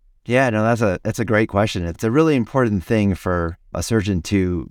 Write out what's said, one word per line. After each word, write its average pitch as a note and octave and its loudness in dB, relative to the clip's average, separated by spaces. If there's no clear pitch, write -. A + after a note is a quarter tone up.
Yeah, B2+ 2
no, G#2+ 0
that's A2+ 2
a, G2 2
that's A2 -4
a A#2+ -2
great G#2+ 2
question. G2+ 0
It's E2 -6
a A2 0
really D#3 2
important A2+ 0
thing G2+ 2
for F2+ -4
a F2+ -4
surgeon G2 0
to F2+ -2